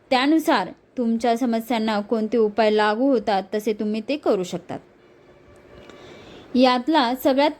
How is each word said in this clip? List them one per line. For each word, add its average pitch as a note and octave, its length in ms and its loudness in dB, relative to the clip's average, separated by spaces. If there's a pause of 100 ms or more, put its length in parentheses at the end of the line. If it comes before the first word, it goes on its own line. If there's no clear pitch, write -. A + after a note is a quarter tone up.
(100)
त्यानुसार C#4 580 2 (300)
तुमच्या A#3 380 0
समस्यांना A3+ 640 -2
कोणते A3 360 -2
उपाय G#3+ 340 2
लागू G#3+ 400 2
होतात G#3 320 0 (120)
तसे G#3+ 180 -2
तुम्ही G#3+ 360 -4
ते C#4+ 80 -2
करू A3 260 0
शकतात. F3 360 -10 (1800)
यातला B3+ 600 2
सगळ्यात C#4 460 0